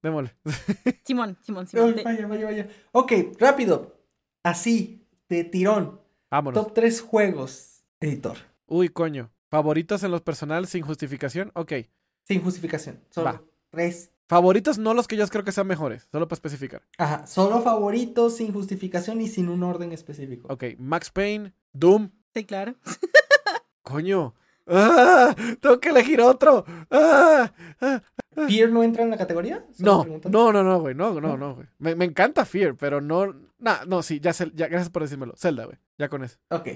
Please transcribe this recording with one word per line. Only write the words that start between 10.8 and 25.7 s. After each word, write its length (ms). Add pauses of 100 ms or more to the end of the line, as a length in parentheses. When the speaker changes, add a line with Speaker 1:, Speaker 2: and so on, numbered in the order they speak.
Speaker 1:
justificación? 720
Ok. 160 (540)
Speaker 3:
Sin 160
justificación. 580 (100)
Solo 160
Speaker 1:
Va. 160 (280)
Speaker 3:
tres. 420 (160)
Speaker 1:
Favoritos 500
no 160
los 140
que 80
yo 140
creo 160
que 80
sean 140
mejores. 440
Solo 160
para 80
especificar. 460 (160)
Speaker 3:
Ajá. 280
Solo 360
favoritos, 760
sin 160
justificación 720
y 80
sin 180
un 160
orden 300
específico. 600
Speaker 1:
Ok. 120 (120)
Max 320
Payne, 440 (180)
Doom. 380 (260)
Speaker 2:
Sí, 80
claro. 400
<laughs> 1000
Speaker 1:
Coño. 540 (340)
¡Ah! 640 (280)
Tengo 180